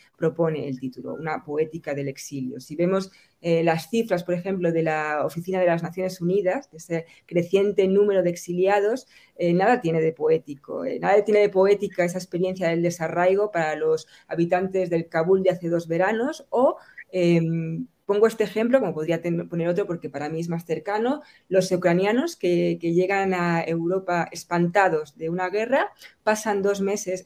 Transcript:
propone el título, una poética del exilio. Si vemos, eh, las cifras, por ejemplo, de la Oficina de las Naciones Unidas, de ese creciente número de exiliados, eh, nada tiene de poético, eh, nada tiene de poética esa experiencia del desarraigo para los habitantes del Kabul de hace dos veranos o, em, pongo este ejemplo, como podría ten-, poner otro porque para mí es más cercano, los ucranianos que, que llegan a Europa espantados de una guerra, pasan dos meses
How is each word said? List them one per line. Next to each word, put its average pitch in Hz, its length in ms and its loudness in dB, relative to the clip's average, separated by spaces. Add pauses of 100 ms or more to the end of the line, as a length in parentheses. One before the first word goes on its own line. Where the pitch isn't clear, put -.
(160)
propone 160 500 -2
el 131 140 -8
título, 131 340 -10
una 156 300 -6
poética 156 500 -6
del 139 140 -6
exilio. 131 500 -10
Si 151 160 -14
vemos, 190 380 -2 (300)
eh, 170 200 2
las 165 280 0
cifras, 220 340 0
por 175 100 -2
ejemplo, 175 380 -2
de 165 100 0
la 151 440 -2
Oficina 175 340 -4
de 180 60 4
las 165 180 2
Naciones 180 360 -6
Unidas, 185 520 0
de 160 60 -20
ese 165 280 -6 (200)
creciente 196 600 2
número 196 360 4
de 175 80 2
exiliados, 196 760 0 (300)
eh, 175 160 2
nada 214 280 4
tiene 165 200 0
de 160 120 2
poético, 151 720 -2
eh, 156 140 -4
nada 196 260 4
tiene 208 160 4
de 202 100 6
poética 196 540 2
esa 175 140 -2
experiencia 185 520 -4
del 170 120 0
desarraigo 175 720 0
para 156 240 -2
los 156 320 -2 (180)
habitantes 185 640 0
del 170 180 0
Kabul 180 360 2
de 185 60 6
hace 170 180 -4
dos 170 180 0
veranos 220 640 -2
o, 254 260 2 (360)
em, 165 760 0 (200)
pongo 208 200 4
este 220 160 -2
ejemplo, 240 380 2
como 185 120 -2
podría 160 300 -2
ten-, 170 260 -2
poner 170 200 -2
otro 180 180 0
porque 165 240 -8
para 147 180 -8
mí 160 120 -4
es 170 80 -6
más 165 180 -6
cercano, 214 560 -2 (260)
los 185 220 2
ucranianos 190 640 2
que, 175 460 0
que 170 120 -2
llegan 190 420 2
a 175 280 0
Europa 170 720 -2
espantados 175 840 0
de 160 140 -6
una 185 180 -4
guerra, 240 440 0 (320)
pasan 214 360 0
dos 196 200 0
meses 196 460 -2